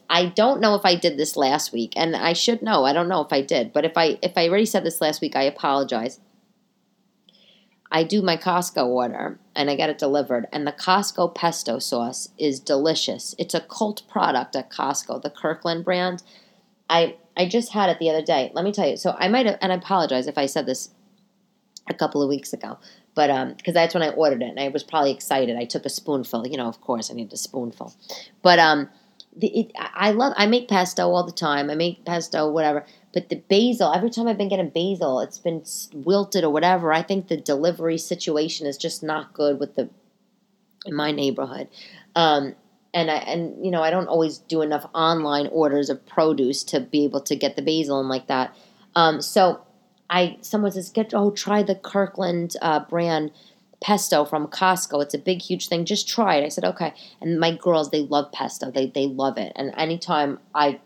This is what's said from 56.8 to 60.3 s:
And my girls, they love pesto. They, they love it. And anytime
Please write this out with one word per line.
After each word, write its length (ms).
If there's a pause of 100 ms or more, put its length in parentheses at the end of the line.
And 180
my 160
girls, 320
they 140
love 280
pesto. 400
They, 180
they 180
love 320
it. 180
And 180
anytime 640 (160)